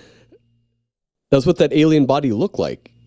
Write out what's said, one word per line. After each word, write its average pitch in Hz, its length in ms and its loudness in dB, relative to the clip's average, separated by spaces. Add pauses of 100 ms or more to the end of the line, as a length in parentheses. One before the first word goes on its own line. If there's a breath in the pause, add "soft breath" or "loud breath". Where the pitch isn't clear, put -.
(1300 soft breath)
that's 135 160 2
what 180 100 0
that 147 160 0
alien 156 320 2
body 135 260 0
looked 123 280 -4
like, 71 320 -8 (160)